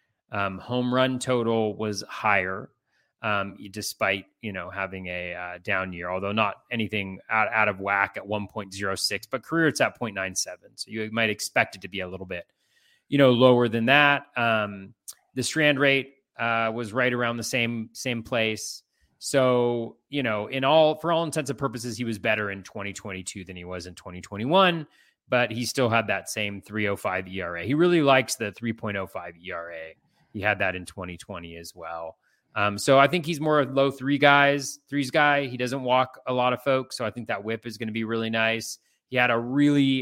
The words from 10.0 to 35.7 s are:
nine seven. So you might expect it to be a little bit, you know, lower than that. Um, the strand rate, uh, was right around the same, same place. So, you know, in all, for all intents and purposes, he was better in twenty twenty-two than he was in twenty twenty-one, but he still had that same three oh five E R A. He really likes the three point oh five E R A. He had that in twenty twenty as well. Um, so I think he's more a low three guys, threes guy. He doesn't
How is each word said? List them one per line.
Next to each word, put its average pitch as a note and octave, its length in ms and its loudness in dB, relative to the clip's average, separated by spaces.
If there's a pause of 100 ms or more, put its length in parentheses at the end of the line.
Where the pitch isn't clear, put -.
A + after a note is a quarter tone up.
nine F#2+ 200 -6
seven. F#2+ 400 -8
So - 160 -14
you G#2+ 200 -4
might A2+ 180 2
expect - 460 -2
it F#2 60 -18
to G2 60 -12
be F#2+ 140 -8
a F#2 60 -6
little F#2 180 -12
bit, F2+ 200 -10 (640)
you C#3+ 80 2
know, C3+ 140 8
lower B2 360 8
than A2+ 180 0
that. C#3+ 500 6
Um, G#2+ 580 -2 (400)
the B2+ 100 -2
strand D3 360 4
rate, C#3 360 2 (220)
uh, A2+ 360 0
was A2+ 200 -6
right B2 200 2
around A#2+ 240 0
the A#2 60 -6
same, A#2 500 -2
same A#2+ 300 -6
place. A2 580 -2 (380)
So, A#2+ 800 2 (120)
you C#3+ 140 -4
know, G#2+ 240 -2
in C3 160 -4
all, D#3 320 6
for D#3+ 160 -2
all E3 120 2
intents D3 260 -4
and B2+ 100 -4
purposes, A#2+ 360 -4
he A#2+ 80 -6
was A2+ 160 -4
better G#2+ 320 0
in G2 120 -10
twenty G2+ 280 -10
twenty-two F#2+ 540 -10
than F#2 100 -14
he F2 80 -14
was F2+ 220 -8
in F2+ 100 -14
twenty F2+ 240 -14
twenty-one, D#3 680 2 (420)
but B2 220 2
he A#2 120 -4
still A#2+ 260 0
had A2+ 180 2
that G2 220 -4
same G#2 300 -6
three G#2 280 -4
oh G2+ 100 0
five F#2+ 300 -4
E F#2 120 -8
R F2 180 -6
A. E2+ 80 -8
He B2+ 100 0
really F3 260 4
likes C3 340 4
the G#2 160 -4
three A2+ 220 -4
point G#2+ 240 -6
oh F#2+ 100 -4
five F2 300 -12
E F2+ 140 -12
R E2+ 200 -8
A. E2 240 -12 (380)
He G#2 80 -8
had G2+ 180 2
that F#2 160 -2
in F2+ 100 -10
twenty F2+ 300 -12
twenty E2+ 400 -14
as E2+ 180 -16
well. E2 440 -12 (380)
Um, G2+ 220 0
so C3+ 220 6
I C#3 80 8
think D3+ 180 -2
he's D#3 140 -4
more D3+ 220 2
a C3 40 0
low C3+ 260 0
three C#3 260 -2
guys, C#3+ 640 4 (100)
threes C#3 200 -2
guy. D3 360 2
He B2+ 100 -8
doesn't B2+ 280 -4